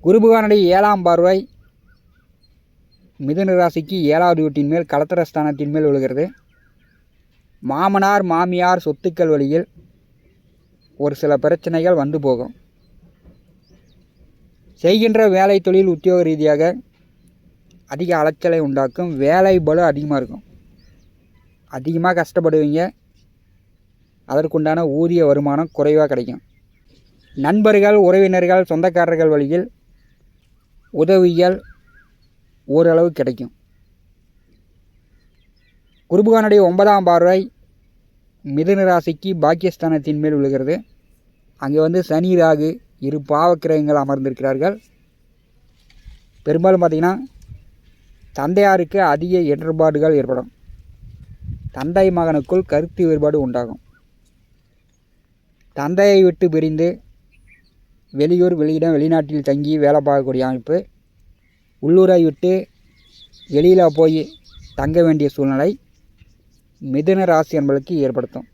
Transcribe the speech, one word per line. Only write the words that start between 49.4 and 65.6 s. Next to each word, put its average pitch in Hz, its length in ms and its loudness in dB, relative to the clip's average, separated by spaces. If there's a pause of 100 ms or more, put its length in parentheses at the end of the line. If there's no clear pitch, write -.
இடர்பாடுகள் 156 680 0
ஏற்படும். 123 300 -6 (1300)
தந்தை 175 300 0 (120)
மகனுக்குள் 165 540 -2
கருத்து 156 360 -4
வேறுபாடு 151 380 0
உண்டாகும். 120 340 -8 (2000)
தந்தையை 190 460 2
விட்டு 180 280 0
பிரிந்து 160 340 0 (1200)
வெளியூர், 175 460 0
வெளியிடம், 156 380 0
வெளிநாட்டில் 151 520 -2
தங்கி 147 240 -2 (120)
வேலை 143 220 4
பார்க்கக்கூடிய 131 420 -2
அமைப்பு, 131 280 -6 (1120)
உள்ளூரை 185 400 4
விட்டு 180 260 -2 (1040)
வெளியில 175 320 4 (100)
போய் 160 240 2 (580)
தங்க 151 280 -2
வேண்டிய 151 280 0
சூழ்நிலை 139 360 -2 (1120)